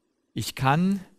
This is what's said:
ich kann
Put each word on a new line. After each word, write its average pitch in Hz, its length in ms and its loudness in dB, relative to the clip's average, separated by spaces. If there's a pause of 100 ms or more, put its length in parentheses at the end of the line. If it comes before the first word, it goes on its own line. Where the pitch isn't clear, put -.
(340)
ich - 220 -8
kann 175 460 2 (180)